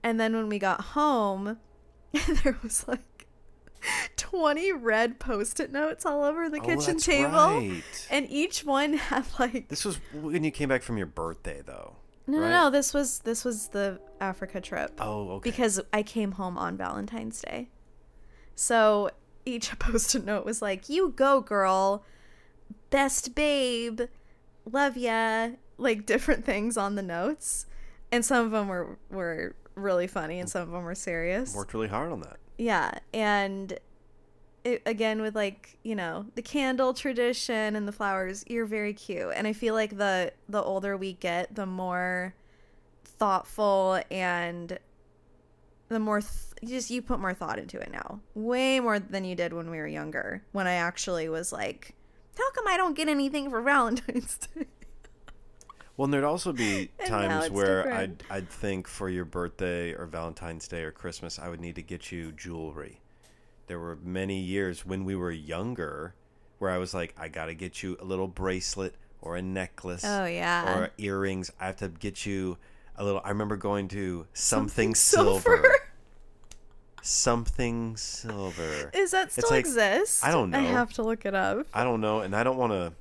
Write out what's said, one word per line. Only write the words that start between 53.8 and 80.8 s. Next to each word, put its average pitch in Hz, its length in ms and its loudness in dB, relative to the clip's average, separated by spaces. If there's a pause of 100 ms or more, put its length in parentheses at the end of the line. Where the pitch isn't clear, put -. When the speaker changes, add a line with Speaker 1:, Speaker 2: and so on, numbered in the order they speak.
Speaker 1:
Day?" 320 160 -4
<laughs> - 40 -20 (1200)
Speaker 2:
Well, 135 100 2
and 143 80 2
there'd 139 100 4
also 165 300 0
be 101 420 0
Speaker 1:
<laughs> - 40 -14
And - 100 -4
now 101 180 2
Speaker 2:
times 160 180 2
Speaker 1:
it's 160 100 -2
Speaker 2:
where 95 280 4
Speaker 1:
different. 95 460 -4
Speaker 2:
I'd, 98 80 -6
I'd 90 120 -8
think 95 380 -4
for 95 220 -6
your 90 160 -2
birthday 87 720 -4
or 87 100 -10
Valentine's 82 640 -8
Day 85 160 -6
or 80 80 -6
Christmas, - 480 -10
I 87 100 -8
would 82 100 -10
need 85 140 -8
to 87 80 -10
get - 300 -12
you 82 220 -8
jewelry. 78 680 -10 (640)
There 87 140 -8
were 85 240 -8
many 95 360 -2
years 92 460 -2
when 95 200 -4
we 95 100 -2
were 90 160 -2
younger 82 800 -6 (460)
where 95 100 -2
I 92 80 0
was 90 160 -4
like, 87 240 -6
"I 82 120 -10
gotta 82 260 -8
get 87 260 -10
you 92 180 -6
a - 60 -16
little 95 220 -2
bracelet 92 680 -2 (280)
or 85 160 -8
a 92 40 -4
necklace 92 640 -6
Speaker 1:
Oh, 208 200 0
yeah. 175 520 0
Speaker 2:
or 90 120 0 (100)
earrings. 98 600 -2
I 92 60 -6
have 95 120 -4
to 101 100 -6
get 90 400 -6
you 95 320 -2 (360)
a 101 80 -6
little," 98 200 0
I 101 60 -6
remember 104 280 0
going 101 320 0
to 92 440 -4
Something - 600 2
Speaker 1:
Something - 20 2
Speaker 2:
Silver. - 460 6 (140)
Speaker 1:
Silver. 508 180 8
<laughs> - 1300 -6
Speaker 2:
Something 117 960 0
Silver. 85 960 -6
Speaker 1:
Is 370 180 4
that 381 160 4
Speaker 2:
It's - 60 -8
Speaker 1:
still 466 160 2
Speaker 2:
like, 453 120 6
Speaker 1:
exist? 247 640 2
Speaker 2:
I 151 60 6
don't 165 220 4
Speaker 1:
I 277 80 4
Speaker 2:
know. 262 80 2
Speaker 1:
have 240 240 2